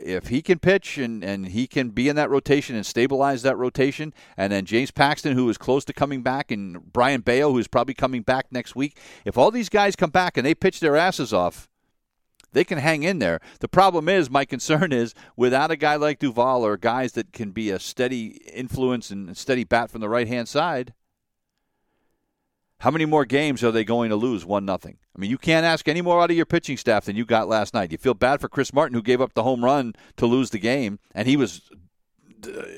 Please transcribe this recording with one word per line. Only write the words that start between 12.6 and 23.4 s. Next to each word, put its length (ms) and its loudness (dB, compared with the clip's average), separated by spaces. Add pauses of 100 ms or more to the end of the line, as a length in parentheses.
can 160 -2
hang 240 0
in 160 0
there. 220 0 (180)
The 80 -10
problem 420 4
is, 220 2
my 140 2
concern 480 0
is, 200 0 (220)
without 380 2
a 40 -2
guy 200 2
like 240 0
Duvall 440 2
or 120 2
guys 380 -2
that 180 -6
can 180 -8
be 200 -4
a 100 -4
steady 600 -6 (140)
influence 560 -4
and 200 -10
a 40 -14
steady 300 -2
bat 260 0
from 120 -10
the 60 -4
right-hand 400 -2
side, 460 -4 (1900)
how 100 2
many 140 0
more 180 4
games 400 0